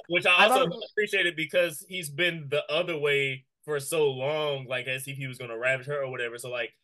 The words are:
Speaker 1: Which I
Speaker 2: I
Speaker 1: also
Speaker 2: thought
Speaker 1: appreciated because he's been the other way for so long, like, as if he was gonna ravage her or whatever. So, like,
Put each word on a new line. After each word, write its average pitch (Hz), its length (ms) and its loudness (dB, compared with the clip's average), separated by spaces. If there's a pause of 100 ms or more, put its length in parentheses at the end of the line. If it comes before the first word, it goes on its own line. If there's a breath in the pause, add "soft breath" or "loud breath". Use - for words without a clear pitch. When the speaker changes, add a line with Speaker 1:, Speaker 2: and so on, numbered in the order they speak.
Speaker 1:
Which 175 200 0
I 180 100 6
Speaker 2:
I 185 80 8
Speaker 1:
also 254 260 6
Speaker 2:
thought 226 220 -8
Speaker 1:
appreciated 190 420 0
because 160 540 0
he's 185 200 -8
been 160 420 0
the 147 200 2
other 170 260 0
way 139 500 0 (180)
for 147 160 -2
so 147 320 2
long, 139 560 -2
like, 127 180 -4
as 135 220 -6
if 139 80 -8
he 135 100 -6
was 127 120 -10
gonna 117 200 -8
ravage 127 280 0
her 143 180 -2
or 131 80 -4
whatever. 120 260 -4
So, 123 120 -10
like, 120 200 -4 (140)